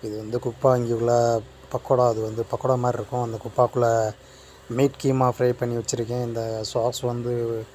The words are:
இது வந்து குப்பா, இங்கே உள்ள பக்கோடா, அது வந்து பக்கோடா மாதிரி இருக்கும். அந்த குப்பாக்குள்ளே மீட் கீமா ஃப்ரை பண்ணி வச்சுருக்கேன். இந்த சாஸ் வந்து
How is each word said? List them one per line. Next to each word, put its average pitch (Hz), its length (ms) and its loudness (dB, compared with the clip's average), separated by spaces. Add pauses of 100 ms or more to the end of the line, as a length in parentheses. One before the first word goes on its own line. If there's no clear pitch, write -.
இது 107 140 -8
வந்து 107 220 -4
குப்பா, 127 380 2
இங்கே 120 160 0
உள்ள 117 500 4 (300)
பக்கோடா, 123 360 2
அது 113 120 0
வந்து 110 300 -4
பக்கோடா 127 260 0
மாதிரி 120 260 0
இருக்கும். 120 200 -4
அந்த 113 140 -6
குப்பாக்குள்ளே 117 760 2 (560)
மீட் 135 340 0
கீமா 131 280 4
ஃப்ரை 123 220 2
பண்ணி 120 240 -2
வச்சுருக்கேன். 117 460 -4
இந்த 113 420 -6
சாஸ் 120 360 -2
வந்து 120 640 -4 (100)